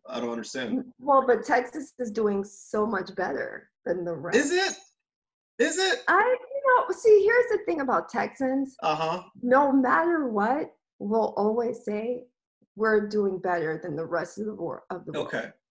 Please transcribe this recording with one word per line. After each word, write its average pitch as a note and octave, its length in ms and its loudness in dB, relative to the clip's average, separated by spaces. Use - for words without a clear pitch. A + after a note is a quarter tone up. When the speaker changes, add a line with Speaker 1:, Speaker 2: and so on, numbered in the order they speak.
Speaker 1:
I A#2+ 120 -6
don't A#2+ 100 -4
understand. A#2+ 400 -6
Speaker 2:
N-, - 200 -10
well, C4+ 260 4
but A#3+ 200 2
Texas C4 540 -2
is A3+ 120 -6
doing G#3 320 0
so G#3+ 420 -4
much F#3+ 300 -6
better - 540 -6
than F3 200 -2
the F3 80 -4
rest. E3+ 240 0
Speaker 1:
Is D4 140 4
it? F#4+ 240 0
Is D#4 180 0
it? F#4+ 300 0
Speaker 2:
I, A4 320 4
you C#5 280 -10
know, B4+ 280 4
see, G#4+ 280 6
here's A#4 280 4
the G#4 140 0
thing E4 160 -2
about A3+ 280 0
Texans. C4 760 -2
Speaker 1:
Uh-huh. D#3+ 400 0
Speaker 2:
No C4 300 4
matter D#4 560 2
what, A3+ 460 -2
we'll G#3+ 380 0
always A3+ 480 0
say A3+ 400 -6
we're G#3+ 320 2
doing G3 320 0
better D#3+ 420 0
than E3+ 140 -6
the E3 100 -4
rest E3+ 320 -4
of G#3+ 100 -6
the G#3+ 80 -8
wor-, E3+ 340 -8
of F#3 160 -10
the - 80 -10
world. - 140 -4
Speaker 1:
Okay. - 220 -6